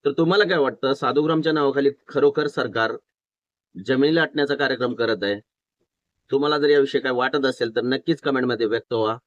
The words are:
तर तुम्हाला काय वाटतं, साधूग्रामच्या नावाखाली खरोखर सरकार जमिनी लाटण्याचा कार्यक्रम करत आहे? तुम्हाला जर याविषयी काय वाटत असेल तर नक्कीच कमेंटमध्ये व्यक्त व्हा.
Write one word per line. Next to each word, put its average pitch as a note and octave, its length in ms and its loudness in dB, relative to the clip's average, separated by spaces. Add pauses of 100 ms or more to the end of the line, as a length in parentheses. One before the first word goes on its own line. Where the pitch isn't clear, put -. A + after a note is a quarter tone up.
तर C#3+ 80 0
तुम्हाला F3+ 320 2
काय F3 140 0
वाटतं, C3+ 360 0
साधूग्रामच्या D#3 580 0
नावाखाली C#3+ 380 2 (180)
खरोखर C#3+ 380 2
सरकार A2+ 460 -4 (920)
जमिनी C3+ 280 2
लाटण्याचा D3 400 0
कार्यक्रम B2+ 400 -2
करत A2+ 280 -2
आहे? G2+ 180 -2 (880)
तुम्हाला D3 280 0
जर C#3+ 100 2
याविषयी C#3 320 4
काय C3 120 -2
वाटत C3 340 0
असेल A#2+ 300 -2
तर A#2+ 40 0
नक्कीच C3+ 400 -2
कमेंटमध्ये B2 460 0
व्यक्त A2 260 -4
व्हा. A2+ 340 -2